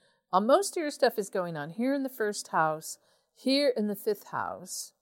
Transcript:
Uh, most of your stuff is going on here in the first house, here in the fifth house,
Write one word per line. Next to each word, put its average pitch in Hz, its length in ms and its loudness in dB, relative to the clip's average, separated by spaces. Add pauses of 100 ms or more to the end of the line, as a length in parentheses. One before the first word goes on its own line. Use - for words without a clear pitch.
(320)
Uh, 180 80 6
most 285 360 4
of 359 60 -2
your 294 80 0
stuff 247 300 2
is 196 100 -4
going 175 260 -4
on 147 140 -6
here 247 240 -2
in 285 80 -2
the 262 80 -4
first 208 380 -4
house, 160 500 0 (380)
here 269 400 2
in 208 120 0
the 208 80 -2
fifth 208 340 -4
house, 95 720 -8